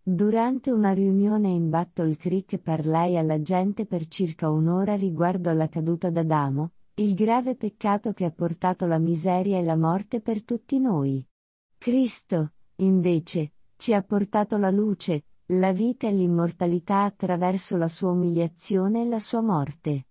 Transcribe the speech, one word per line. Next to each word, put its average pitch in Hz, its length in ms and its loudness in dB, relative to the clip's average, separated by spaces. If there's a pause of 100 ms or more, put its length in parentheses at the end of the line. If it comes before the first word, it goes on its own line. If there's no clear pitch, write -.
Durante 226 680 0
una 208 220 2
riunione 196 560 2
in 170 200 0
Battle 165 460 -2
Creek 185 420 -4
parlai 160 600 0
alla 156 240 0
gente 190 420 -2
per 165 220 -6
circa 160 420 -4
un'ora 175 460 2
riguardo 175 560 -2
alla 156 180 0
caduta 170 400 -2
d'Adamo, 156 640 0 (240)
il 208 180 0
grave 240 420 0
peccato 208 560 -2
che 185 140 -4
ha 160 60 -2
portato 175 560 -2
la 165 100 2
miseria 180 600 0
e 175 40 0
la 165 140 0
morte 185 440 0
per 220 220 -4
tutti 240 360 -4
noi. 139 440 0 (540)
Cristo, 226 760 -2 (240)
invece, 175 760 2 (220)
ci - 180 -2
ha 202 80 2
portato 208 560 -2
la 196 140 2
luce, 196 540 -2 (260)
la 185 200 2
vita 233 360 -2
e 208 40 0
l'immortalità 175 920 0
attraverso 185 720 -2
la 165 120 0
sua 180 240 -2
umiliazione 180 880 0
e 233 60 -2
la 226 120 -2
sua 226 220 -4
morte. 147 680 -2